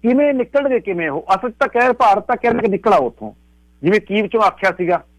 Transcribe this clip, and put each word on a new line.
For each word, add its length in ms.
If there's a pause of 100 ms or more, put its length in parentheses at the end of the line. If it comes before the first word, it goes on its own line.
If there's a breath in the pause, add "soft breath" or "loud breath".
ਕਿਵੇਂ 320
ਨਿਕਲਣਗੇ, 460
ਕਿਵੇਂ 280
ਉਹ, 180 (100)
ਅਸਲ 140
'ਚ 100
ਤਾਂ 80
ਕਹਿ, 240
ਭਾਰਤ 340
ਤਾਂ 100
ਕਹਿੰਦਾ 260
ਕਿ 60
ਨਿਕਲ 240
ਆਓ 140
ਉੱਥੋਂ, 260 (500)
ਜਿਵੇਂ 180
ਕੀਵ 260
ਚੋਂ 160
ਆਖਿਆ 280
ਸੀਗਾ 340 (140)